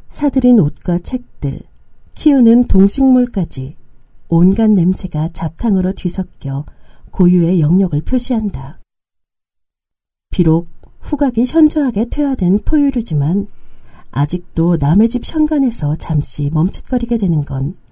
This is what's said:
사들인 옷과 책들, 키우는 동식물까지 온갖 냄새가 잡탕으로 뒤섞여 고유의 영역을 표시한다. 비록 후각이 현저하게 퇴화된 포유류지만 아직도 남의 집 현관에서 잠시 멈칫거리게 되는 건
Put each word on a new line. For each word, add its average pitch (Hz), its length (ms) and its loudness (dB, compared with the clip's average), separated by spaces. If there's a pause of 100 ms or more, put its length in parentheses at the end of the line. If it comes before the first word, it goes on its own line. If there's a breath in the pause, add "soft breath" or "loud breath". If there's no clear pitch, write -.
사들인 254 520 2
옷과 170 400 -2
책들, - 640 -8 (540)
키우는 247 500 4
동식물까지 196 1080 2 (540)
온갖 190 420 4
냄새가 175 640 0
잡탕으로 185 600 -2
뒤섞여 170 720 -6 (460 soft breath)
고유의 180 480 4
영역을 160 420 2
표시한다. 214 800 -4 (1500)
비록 165 360 2 (320)
후각이 254 460 -2
현저하게 285 600 0
퇴화된 240 600 0
포유류지만 202 840 0 (640 soft breath)
아직도 165 680 -2
남의 175 320 4
집 240 160 -4
현관에서 269 720 -2
잠시 147 580 -4
멈칫거리게 233 640 -2
되는 175 260 0
건 139 320 -6 (160)